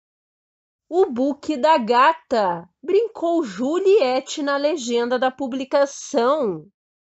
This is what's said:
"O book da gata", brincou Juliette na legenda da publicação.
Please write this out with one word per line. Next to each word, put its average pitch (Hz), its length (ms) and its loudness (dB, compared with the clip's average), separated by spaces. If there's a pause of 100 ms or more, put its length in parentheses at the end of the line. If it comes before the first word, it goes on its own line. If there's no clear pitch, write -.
(880)
"O 370 200 2
book 277 500 -4
da 311 200 4
gata", 233 920 0 (120)
brincou 339 640 0
Juliette 277 1000 0
na 285 140 -2
legenda 247 640 -2
da 254 100 0
publicação. 262 1400 -2 (440)